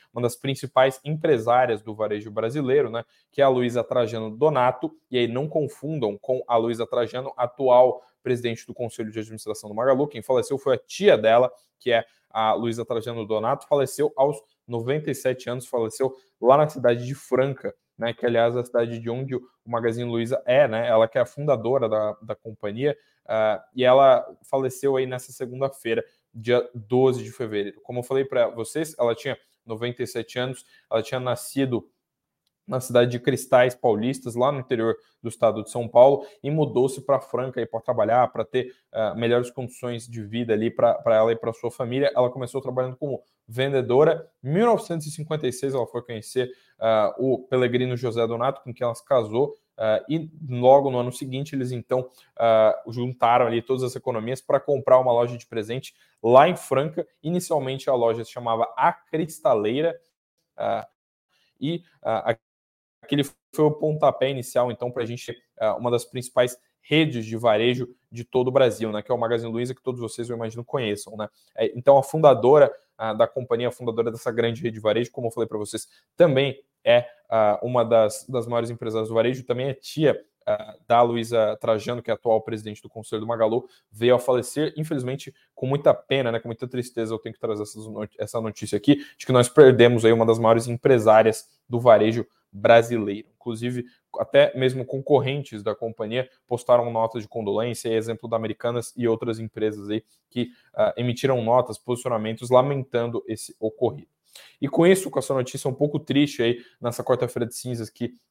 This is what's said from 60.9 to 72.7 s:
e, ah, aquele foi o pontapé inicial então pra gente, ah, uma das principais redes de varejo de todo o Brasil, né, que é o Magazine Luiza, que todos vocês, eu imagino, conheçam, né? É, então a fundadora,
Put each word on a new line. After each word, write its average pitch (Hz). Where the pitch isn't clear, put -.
e, 170
ah, 113
aquele 143
foi 156
o 151
pontapé 151
inicial 123
então 123
pra 120
gente, 120
ah, 110
uma 120
das 117
principais 127
redes 147
de 110
varejo 120
de 117
todo 127
o 131
Brasil, 113
né, 104
que 127
é -
o 120
Magazine 117
Luiza, 123
que -
todos 127
vocês, 117
eu 120
imagino, 113
conheçam, 107
né? 104
É, 110
então 139
a 135
fundadora, 135